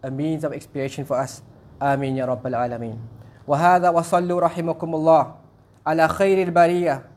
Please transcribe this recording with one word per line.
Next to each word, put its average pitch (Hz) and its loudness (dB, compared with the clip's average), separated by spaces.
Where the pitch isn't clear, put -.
a 135 -8
means 151 -4
of 139 -6
expiation 135 -8
for 127 -2
us. 131 -6
Ameen 139 0
ya 131 -2
Rabbal 127 -4
Alameen. 117 -6
وهذا 175 4
وصلوا 175 0
رحمكم 165 -2
الله 160 4
على 160 2
خير 190 2
البرية 170 2